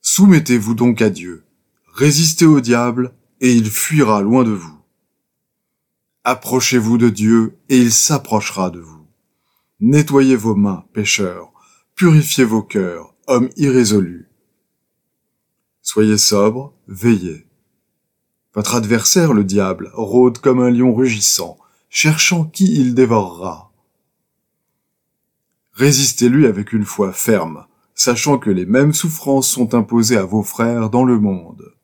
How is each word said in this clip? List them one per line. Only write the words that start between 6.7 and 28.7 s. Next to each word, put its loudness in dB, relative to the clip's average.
de 4
Dieu, 0
et 2
il 2
s'approchera -4
de -18
vous. -20
Nettoyez 2
vos -2
mains, -2
pécheurs, -6
purifiez 4
vos 0
cœurs, -8
hommes 2
irrésolus. 0
Soyez 0
sobres, -2
veillez. -2
Votre -4
adversaire, 0
le 2
diable, -4
rôde 2
comme 2
un 2
lion 2
rugissant, -4
cherchant 0
qui 0
il 0
dévorera. -2
Résistez-lui 2
avec -4
une -2
foi -6
ferme, -4
sachant 0
que -4
les -2
mêmes 2